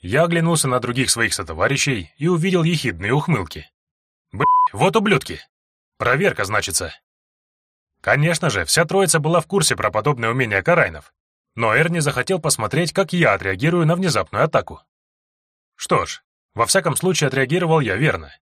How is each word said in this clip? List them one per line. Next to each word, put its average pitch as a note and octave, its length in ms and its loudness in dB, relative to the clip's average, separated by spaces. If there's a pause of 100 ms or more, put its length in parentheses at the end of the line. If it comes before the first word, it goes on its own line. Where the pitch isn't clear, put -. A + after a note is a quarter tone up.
Я A#2+ 200 2
оглянулся E3 440 2
на B2 140 0
других A#2+ 280 -2
своих A2+ 240 0
сотоварищей G2 840 -2
и D3 100 -4
увидел F3 360 2
ехидные A2+ 500 -2
ухмылки. C3+ 580 -2 (640)
«Блядь, B5 400 2
вот E3 240 2
ублюдки! G3 420 0 (580)
Проверка, C3 460 0
значится!» G2 500 -4 (1080)
Конечно D3+ 480 0
же, G2 160 -2
вся D#3+ 180 2
троица E3+ 380 2
была D#3+ 180 2
в - 80 -6
курсе F3 300 0
про G2+ 140 -2
подобное A2+ 400 0
умение A2+ 300 0
Карайнов, G2+ 520 0 (420)
но A2+ 180 0
Эрни E3 260 2
захотел D3 400 -2
посмотреть, D3 520 -2
как F#3+ 220 -2
я D3+ 200 4
отреагирую A#2 520 0
на E3 100 2
внезапную C3 480 0
атаку. - 380 -2 (960)
Что A2+ 300 0
ж, - 160 -12 (320)
во A2+ 120 2
всяком F3 320 0
случае E3 320 0
отреагировал D#3 500 2
я G#2+ 160 0
верно. G2+ 500 -2